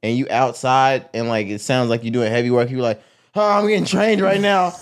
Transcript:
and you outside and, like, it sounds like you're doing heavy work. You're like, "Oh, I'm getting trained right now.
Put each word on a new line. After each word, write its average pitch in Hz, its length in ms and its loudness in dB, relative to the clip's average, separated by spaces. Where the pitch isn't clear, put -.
and 113 140 -2
you 135 120 -2
outside 131 840 0
and, 117 140 -2
like, 110 200 -2
it 104 140 -6
sounds 127 280 0
like 117 140 0
you're 117 100 -4
doing 117 180 0
heavy 120 200 0
work. 123 180 2
You're 131 120 -4
like, 113 200 -2
"Oh, 208 240 2
I'm 208 80 0
getting 214 180 0
trained 208 360 0
right 196 200 2
now. 190 400 2